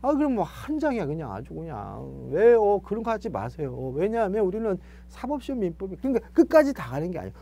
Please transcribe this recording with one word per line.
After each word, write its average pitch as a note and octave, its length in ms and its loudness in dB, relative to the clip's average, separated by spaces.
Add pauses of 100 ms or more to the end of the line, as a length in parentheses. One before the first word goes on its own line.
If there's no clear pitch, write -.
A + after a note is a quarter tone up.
아, C#4 120 2
그럼 C#4+ 220 2
뭐 F#3 100 0
한 D4+ 340 -6
장이야 B3 260 0
그냥 C#3+ 280 -6
아주 A2 200 -10
그냥. C3 760 -10
왜, A3 220 8
어, G3+ 280 6
그런 A3 220 -6
거 A3+ 80 -2
하지 A3 160 -4
마세요. C3 480 -6 (140)
왜냐하면 G3+ 560 0
우리는 G3+ 320 -2 (320)
사법시험 C4 500 -6
민법이, F#3 380 -4
그러니까 C4 320 -2
끝까지 D4+ 440 6
다 B2 180 -8
가는 D#3 200 -4
게 E3+ 80 -6
아니에요. F#2+ 220 -10